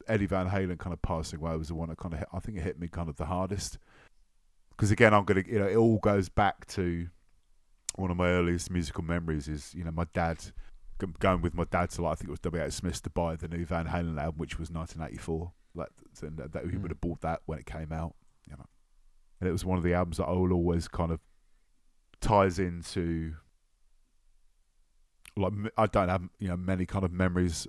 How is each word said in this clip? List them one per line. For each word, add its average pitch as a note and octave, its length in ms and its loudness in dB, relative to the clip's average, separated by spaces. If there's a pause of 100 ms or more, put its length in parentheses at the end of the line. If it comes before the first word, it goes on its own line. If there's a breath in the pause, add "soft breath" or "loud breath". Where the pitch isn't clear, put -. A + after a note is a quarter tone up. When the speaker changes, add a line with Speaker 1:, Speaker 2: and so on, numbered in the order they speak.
Speaker 1:
Eddie G2+ 180 2
Van F#2 220 0
Halen F#2+ 320 0
kind F2 120 -4
of E2 80 -6
passing D#2+ 380 -2
away E2 180 -2
was D#2+ 120 -4
the E2 80 -6
one E2 120 -4
that D#2 100 -10
kind E2+ 160 -6
of D2 40 -4
hit, - 140 -6
I F#2+ 80 -6
think G#2+ 180 -8
it D#2+ 40 -4
hit E2+ 180 -4
me E2+ 80 -4
kind E2+ 200 -4
of D2+ 60 -6
the D#2+ 120 -6
hardest. F#2 520 -4 (1000 soft breath)
'Cause G#2 140 4
again, G#2+ 240 8
I'm G2+ 100 6
gonna, F#2+ 220 4
you G#2 140 0
know, G2 80 2
it G2 80 0
all A2+ 220 6
goes G2+ 300 2
back - 400 0
to F2 400 -2 (840)
one F#2+ 160 -2
of F2 60 0
my F2+ 100 4
earliest F2 420 2
musical E2+ 360 -2
memories D#2+ 420 -2
is, D2+ 260 -6
you F2 120 -8
know, E2 80 -4
my E2 200 -2
dad, E2 320 -2 (560 soft breath)
g-, - 60 -2 (140)
going F#2 220 4
with E2+ 120 0
my E2+ 100 0
dad F2 260 0
to, - 120 -6
like, D#2+ 100 0
I - 40 -2
think - 120 -8
it D2 40 -6
was - 80 -8
W E2+ 220 -2
H D2 100 -2
Smith's - 300 -4
to - 80 -6
buy E2 260 0
the E2+ 100 -8
new E2+ 180 -4
Van E2+ 220 -2
Halen E2 340 -2
album, D2+ 180 -4
which D#2 200 -6
was D#2+ 120 -8
nineteen E2 320 -8
eighty-four. D#2+ 500 -6 (220)
Like, E2 160 -8 (320)
and D#2 160 -10
that, C#2 140 -10
that - 120 -6
he - 80 -4
Speaker 2:
Mm. G#2 100 -4
Speaker 1:
would F2 80 -6
have E2 100 -8
bought E2+ 200 -2
that D#2+ 260 -4
when D#2 120 -6
it - 80 -16
came D#2+ 260 -8
out, D#2+ 240 -6 (320)
you - 80 -16
know. - 100 -20 (720)
And F#2 80 2
it F2 40 2
was G2 120 -2
one F#2 140 2
of E2 60 0
the F2 100 4
albums F2 220 0
that F2+ 80 0
I - 80 0
will F2+ 200 4
always E2+ 360 2
kind E2+ 240 -2
of D#2+ 80 -2 (1000)
ties F#2+ 380 6
into, E2+ 800 -2 (2000)
like, G2 160 2
m-, G#2 240 -4
I A2 100 6
don't G2+ 220 4
have, F2+ 200 0 (100)
you G2 100 -2
know, F2 80 0
many F2+ 300 0
kind G2 180 0
of F2 80 0
memories F2+ 560 2